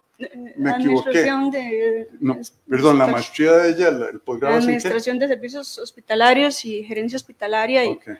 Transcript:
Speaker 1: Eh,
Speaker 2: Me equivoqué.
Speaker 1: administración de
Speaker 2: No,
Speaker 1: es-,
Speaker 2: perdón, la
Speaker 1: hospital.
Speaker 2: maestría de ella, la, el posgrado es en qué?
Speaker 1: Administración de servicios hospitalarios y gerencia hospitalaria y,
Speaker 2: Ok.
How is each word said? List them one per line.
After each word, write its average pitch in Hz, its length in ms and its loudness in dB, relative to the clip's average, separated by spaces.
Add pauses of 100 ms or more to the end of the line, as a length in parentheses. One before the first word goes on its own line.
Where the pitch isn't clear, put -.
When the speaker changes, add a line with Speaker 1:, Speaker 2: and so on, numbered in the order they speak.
(180)
Speaker 1:
Eh, 247 120 -12 (280)
Speaker 2:
Me 277 140 0
equivoqué. 262 380 2 (100)
Speaker 1:
administración 269 320 0
de 226 580 -4 (100)
Speaker 2:
No, 254 160 -2
Speaker 1:
es-, 240 180 -16 (160)
Speaker 2:
perdón, 143 280 4
la 131 80 4
Speaker 1:
hospital. 127 60 2 (100)
Speaker 2:
maestría 151 320 0
de 170 160 6
ella, 165 220 2
la, 123 180 -2
el 107 100 -12
posgrado 131 380 -2
es 240 60 2
en 240 40 0
qué? 240 60 2
Speaker 1:
Administración 233 460 -2
de 277 100 0
servicios 262 500 -8
hospitalarios 247 840 2
y 214 180 -8
gerencia 226 340 -6
hospitalaria 226 680 -2
y, 214 80 0
Speaker 2:
Ok. - 100 -16 (160)